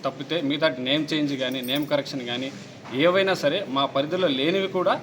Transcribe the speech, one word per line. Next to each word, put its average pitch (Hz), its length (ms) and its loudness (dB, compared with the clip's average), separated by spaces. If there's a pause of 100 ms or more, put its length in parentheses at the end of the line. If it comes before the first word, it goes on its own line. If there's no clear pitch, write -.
తప్పితే 139 320 -4 (100)
మిగతా 143 200 2 (200)
నేమ్ 151 240 2
చేంజ్ 147 200 0 (100)
కానీ, 131 180 -2 (100)
నేమ్ 143 220 0
కరెక్షన్ 139 400 -2
కానీ 131 160 -4 (560)
ఏవైనా 190 300 4 (100)
సరే 151 160 2 (160)
మా 139 80 2 (100)
పరిధిలో 180 340 0 (120)
లేనివి 185 360 2
కూడా 185 280 2